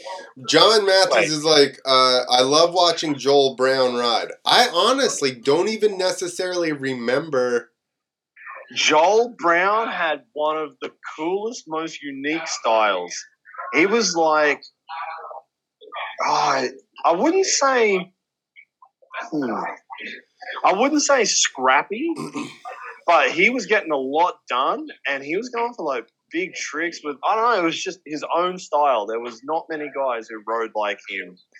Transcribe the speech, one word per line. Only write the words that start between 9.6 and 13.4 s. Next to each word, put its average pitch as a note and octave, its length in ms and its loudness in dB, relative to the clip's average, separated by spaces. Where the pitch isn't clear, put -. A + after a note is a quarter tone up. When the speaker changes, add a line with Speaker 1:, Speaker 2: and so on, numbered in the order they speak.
Speaker 2:
had D3+ 440 -4
one D3+ 260 -2
of D3+ 220 -8
the C#3+ 120 -10
coolest, G3 500 -6
most D#3+ 360 -8
unique C#3+ 440 -6
styles. G#2 680 0